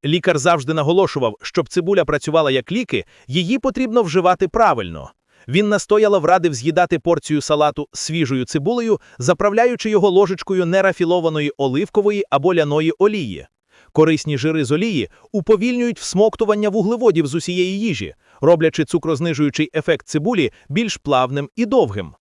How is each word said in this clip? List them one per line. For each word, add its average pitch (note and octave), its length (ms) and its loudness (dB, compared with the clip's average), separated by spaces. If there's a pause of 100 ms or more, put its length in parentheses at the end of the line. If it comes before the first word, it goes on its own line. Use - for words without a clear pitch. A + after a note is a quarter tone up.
Лікар E3 340 0
завжди D#3 360 0
наголошував, D3 680 0
щоб - 260 -4
цибуля F3+ 360 0
працювала D3+ 460 0
як C3 220 -2
ліки, F#3+ 320 -4 (220)
її F3+ 320 -2
потрібно B3 440 -2
вживати F3+ 460 0
правильно. G#2+ 640 -2 (380)
Він G3 200 2
настояло G#3 520 2
радив E3+ 340 2
з'їдати D#3+ 440 0
порцію D#3 420 0
салату D3 520 -2
свіжою C#3 520 -4
цибулею, A3 560 -2 (180)
заправляючи G#3 720 0
його G3+ 200 4
ложечкою F#3 560 0
нерафілованої E3+ 880 0
оливкової G3 760 0
або D3 240 2
ляної D#3 360 2
олії. D3+ 560 -2 (460)
Корисні D3+ 460 2
жири D#3 260 -2
з A#2 60 -6
олії E3 380 -2 (240)
уповільнюють A3+ 680 0
всмоктування G#3 680 0
вуглеводів G3+ 580 0
з C3 80 -6
усієї F3+ 460 -2
їжі, A#2+ 340 -6 (260)
роблячи D#3+ 440 2
цукрознижуючий D#3 920 -2
ефект D#3+ 340 -2
цибулі D#3 440 -2 (160)
більш G3 280 -2
плавним C3+ 600 -2
і A#3 100 0
довгим. G#2+ 480 -2 (120)